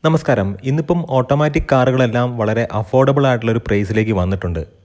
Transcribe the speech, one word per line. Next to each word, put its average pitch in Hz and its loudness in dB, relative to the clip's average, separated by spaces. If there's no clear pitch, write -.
നമസ്കാരം. 135 2
ഇന്നിപ്പം 156 -2
ഓട്ടോമാറ്റിക് 147 0
കാറുകളെല്ലാം 127 2
വളരെ 110 0
അഫോർഡബിൾ 135 2
ആയിട്ടുള്ള 117 0
ഒരു 113 0
പ്രൈസിലേക്ക് 107 0
വന്നിട്ടുണ്ട്. 90 -2